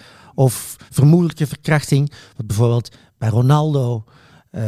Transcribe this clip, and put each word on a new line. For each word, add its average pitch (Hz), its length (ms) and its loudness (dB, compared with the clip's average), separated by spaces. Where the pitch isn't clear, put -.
of - 420 -2
vermoedelijke 156 560 2
verkrachting. 147 680 -2
Wat 113 100 -10
bijvoorbeeld 117 420 0
bij 110 100 -4
Ronaldo, 127 760 0
eh, - 180 -10